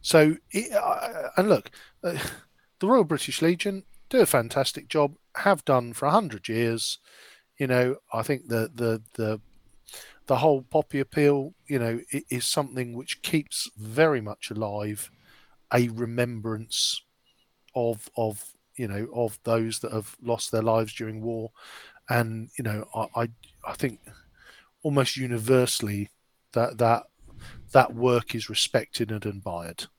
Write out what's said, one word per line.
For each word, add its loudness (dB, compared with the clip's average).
So, 6
it, -4
uh, -2
and 2
look, 4
uh, -4
the 0
Royal 8
British -2
Legion 0
do 4
a 8
fantastic 0
job, 2
have 2
done 2
for -4
a 2
hundred 0
years. -2
You -2
know, 2
I 0
think -2
the, -2
the, 0
the, -2
the 4
whole 4
poppy -2
appeal, 2
you -2
know, -2
i-, -4
is -4
something -4
which -10
keeps -4
very 2
much -10
alive -6
a 4
remembrance -4
of, -2
of, -2
you -6
know, -6
of -2
those 0
that -8
have -6
lost -4
their 2
lives 2
during -10
war. -6
And, 0
you -6
know, -4
I, -2
I, -2
I -8
think -4
almost 2
universally 0
that, 0
that, 4
that 6
work 2
is -6
respected -2
and -6
admired. -8